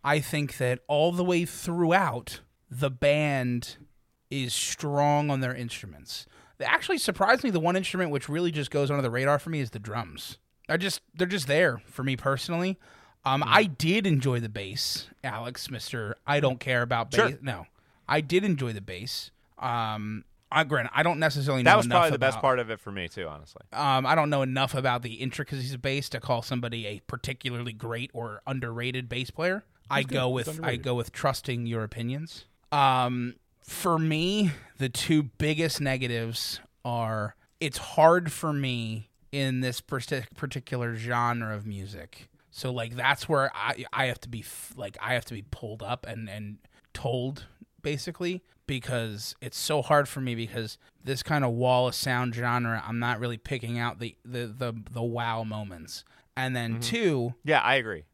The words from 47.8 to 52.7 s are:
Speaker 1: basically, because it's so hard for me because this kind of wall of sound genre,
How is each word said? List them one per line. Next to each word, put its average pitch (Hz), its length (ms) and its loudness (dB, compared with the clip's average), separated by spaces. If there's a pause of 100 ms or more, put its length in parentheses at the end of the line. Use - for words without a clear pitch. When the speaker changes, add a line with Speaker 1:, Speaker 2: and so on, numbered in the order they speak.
Speaker 1:
basically, 175 600 -4 (220)
because 117 760 -4
it's 123 160 -10
so 151 240 0
hard 143 260 4
for - 140 -6
me 123 140 -2
because 113 420 -6 (260)
this 131 180 -4
kind 151 220 2
of 123 80 2
wall 127 360 4
of 120 80 -2
sound 123 380 0
genre, 120 540 0